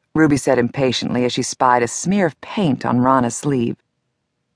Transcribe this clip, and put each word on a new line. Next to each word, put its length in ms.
Ruby 220
said 240
impatiently 640
as 80
she 100
spied 400
a 60
smear 360
of 160
paint 460
on 140
Rana's 340
sleeve. 420